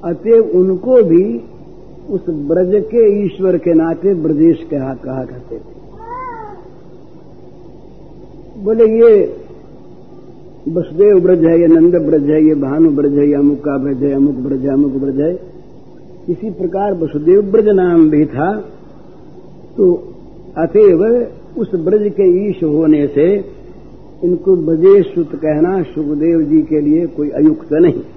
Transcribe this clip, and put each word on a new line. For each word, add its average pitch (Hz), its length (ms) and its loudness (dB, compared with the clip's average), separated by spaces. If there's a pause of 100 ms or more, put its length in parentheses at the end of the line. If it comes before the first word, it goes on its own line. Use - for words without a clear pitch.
अतएव 214 400 2
उनको 185 600 2
भी 190 380 0 (680)
उस 185 200 -6
ब्रज 175 540 -2
के 208 420 0
ईश्वर 185 320 -2
के 175 160 -2
नाते 165 400 0
ब्रजेश 156 580 0
कहा, 135 220 -6
कहा 131 300 -10
करते 127 320 -16
थे। - 240 -20 (2750)
बोले 226 220 2
ये 220 520 4 (1300)
वसुदेव 180 500 2
ब्रज 170 260 2
है, 165 160 2
ये 170 60 2
नंद 165 280 4
ब्रज 151 340 0
है, 156 180 2
ये 156 80 2
भानु 143 340 0
ब्रज 143 240 0
है, 143 140 2
ये 147 60 2
अमुक 143 260 0
का 139 180 -4
ब्रज 135 260 -4
है, 143 80 0
अमुक 139 240 0
ब्रज 127 260 -6
है, 135 120 -2
अमुक 139 180 0
ब्रज 135 280 -4
है। 170 200 -2 (880)
इसी 190 200 -6
प्रकार 196 440 -4
वसुदेव 165 480 0
ब्रज 208 260 2
नाम 175 420 4
भी 151 160 2
था। 165 340 -4 (1160)
तो 180 260 2 (540)
अतएव 202 680 2 (300)
उस 190 180 -6
ब्रज 202 380 -2
के 196 360 0
ईश 175 140 -6
होने 151 440 0
से 190 380 0 (800)
इनको 180 320 0
ब्रजेश 170 500 2 (100)
सुत 160 200 -4
कहना 156 480 -2
सुखदेव 151 580 -2
जी 151 200 2
के 151 200 -2
लिए 156 240 0
कोई 147 240 -8
अयुक्त 151 440 0
नहीं। 165 280 2 (160)